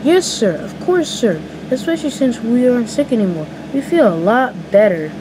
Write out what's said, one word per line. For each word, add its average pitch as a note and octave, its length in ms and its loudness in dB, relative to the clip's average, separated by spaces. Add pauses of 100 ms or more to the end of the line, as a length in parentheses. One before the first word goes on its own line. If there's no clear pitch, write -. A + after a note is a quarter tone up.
Yes, E4+ 220 4
sir. F#3+ 300 0
Of - 240 -10
course, F4+ 300 0
sir. F#3 300 0 (300)
Especially D#4+ 400 -2
since B3+ 300 0
we A#3+ 280 2
aren't B3 220 2
sick C#4+ 220 -2
anymore. F#3 360 0 (240)
We C#4 100 -2
feel C#4+ 300 4
a E3+ 40 -2
lot F#3 560 0
better. F#3 500 4